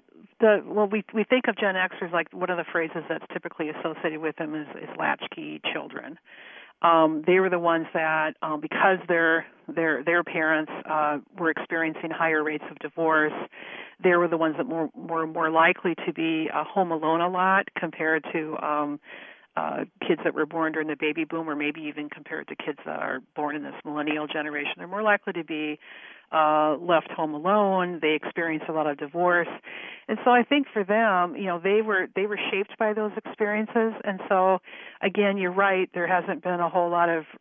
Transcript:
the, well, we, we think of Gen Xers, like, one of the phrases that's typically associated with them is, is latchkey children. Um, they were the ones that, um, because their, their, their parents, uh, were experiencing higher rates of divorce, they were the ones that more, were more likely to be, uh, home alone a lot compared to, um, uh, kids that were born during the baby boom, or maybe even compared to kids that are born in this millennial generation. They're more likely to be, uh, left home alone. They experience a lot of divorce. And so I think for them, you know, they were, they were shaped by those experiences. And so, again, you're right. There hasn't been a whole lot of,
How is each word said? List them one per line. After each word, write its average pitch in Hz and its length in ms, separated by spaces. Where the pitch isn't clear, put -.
the, 208 260
well, 202 200
we, 202 260
we 214 100
think 254 240
of 202 100
Gen 196 180
Xers, 185 360
like, 165 220
one 180 160
of 180 80
the 165 120
phrases 165 380
that's 160 240
typically 165 380
associated 156 500
with 156 160
them 151 200
is, 151 200
is - 140
latchkey 151 600
children. 151 460
Um, 160 420
they 185 140
were 190 100
the 180 80
ones 165 380
that, 156 380
um, 156 180
because 190 460
their, 165 400
their, 156 360
their 170 200
parents, 156 480
uh, 151 300
were 170 140
experiencing 160 600
higher 156 320
rates 151 260
of 147 80
divorce, 156 560
they 180 80
were 175 160
the 165 100
ones 156 200
that 170 100
more, 160 260
were 160 320
more 160 240
likely 165 460
to 170 80
be, 160 400
uh, 151 100
home 185 280
alone 160 300
a 180 80
lot 190 460
compared 160 560
to, 156 320
um, 147 360
uh, 156 300
kids 170 160
that 147 120
were 156 100
born 160 260
during 156 160
the 151 120
baby 156 240
boom, 160 260
or 147 60
maybe 147 260
even 147 300
compared 151 360
to 151 80
kids 147 300
that 156 140
are 139 220
born 147 200
in 147 80
this 139 100
millennial 151 440
generation. 147 500
They're 175 100
more 196 140
likely 208 320
to 170 100
be, 151 360
uh, 151 480
left 175 300
home 156 240
alone. 185 680
They 156 120
experience 156 540
a 165 60
lot 156 120
of 143 120
divorce. 170 500
And 220 160
so 247 60
I 247 120
think 285 280
for 208 120
them, 185 520
you 196 100
know, 175 140
they 202 220
were, 196 340
they 196 100
were 208 140
shaped 196 260
by 214 160
those 214 240
experiences. 220 760
And 190 240
so, 185 320
again, 202 360
you're 180 140
right. 190 420
There 175 140
hasn't 180 360
been 180 160
a 170 100
whole 175 200
lot 170 200
of, 165 140